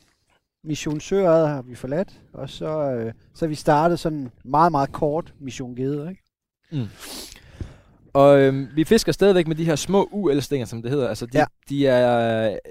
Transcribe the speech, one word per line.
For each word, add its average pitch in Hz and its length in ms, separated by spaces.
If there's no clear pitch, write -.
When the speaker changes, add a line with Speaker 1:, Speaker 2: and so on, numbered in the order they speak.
Speaker 1:
Mission 151 360
Søred 165 480
har 143 140
vi 123 140
forladt, 143 460
og 135 160
så, 160 180
øh, 113 220
så 165 120
har - 20
vi 151 80
startet 160 440
sådan 147 320
meget, 156 260
meget 139 200
kort 156 500
Mission 123 340
Geder, 143 340
ikke? 190 120
Speaker 2:
Mm. 127 160
Og, 139 240
øhm, 135 360
vi 156 80
fisker 220 280
stadigvæk 180 360
med 160 80
de 165 100
her 165 100
små 190 360
U 190 180
L-stænger, 135 360
som 113 160
det 117 100
hedder. 139 160
Altså, 113 180
de, 117 140
Speaker 1:
Ja. 147 60
Speaker 2:
de 139 180
er, 117 680